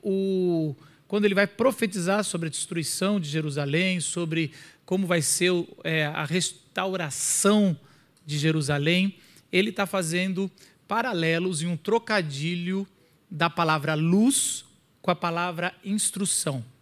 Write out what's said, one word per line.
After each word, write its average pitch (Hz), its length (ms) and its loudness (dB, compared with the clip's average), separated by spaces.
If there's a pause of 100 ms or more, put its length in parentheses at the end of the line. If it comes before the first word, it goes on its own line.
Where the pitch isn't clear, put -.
o, 185 720 0 (320)
quando 208 180 2
ele 202 80 4
vai 196 140 4
profetizar 208 760 0
sobre 165 240 -4
a 147 40 -6
destruição 185 680 -2
de 156 80 -4
Jerusalém, 151 720 0
sobre 160 520 -2 (340)
como 185 200 0
vai 170 160 2
ser 180 300 2
o, 175 160 0 (160)
é, 160 220 0
a 156 180 -2
restauração 185 1500 0 (480)
de 151 120 -4
Jerusalém, 156 800 2 (340)
ele 196 200 2
tá 196 140 -2
fazendo 185 640 -2 (380)
paralelos 180 760 0
e 170 40 -2
um 175 100 -2
trocadilho 180 1120 -2 (420)
da 165 200 0
palavra 156 440 0
luz 185 680 2 (380)
com - 80 -2
a 175 60 2
palavra 175 580 -4 (100)
instrução. 185 800 -2 (180)